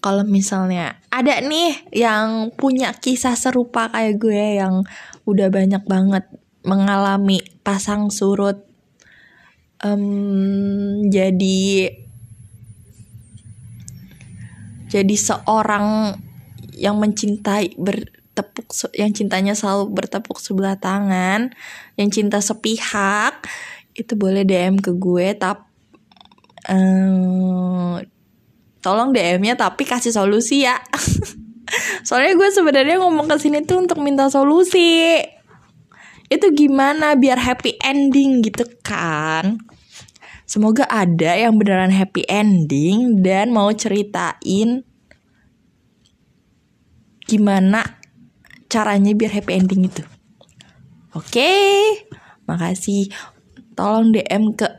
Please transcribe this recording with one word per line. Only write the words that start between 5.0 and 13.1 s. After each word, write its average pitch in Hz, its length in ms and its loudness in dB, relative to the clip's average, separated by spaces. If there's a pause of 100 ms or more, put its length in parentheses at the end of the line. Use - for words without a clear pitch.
udah 196 240 2
banyak 190 400 2
banget 190 400 0 (320)
mengalami 196 800 0 (240)
pasang 208 480 -2
surut, 202 480 -2 (1200)
em, 202 1300 -2
jadi, 190 800 2 (3000)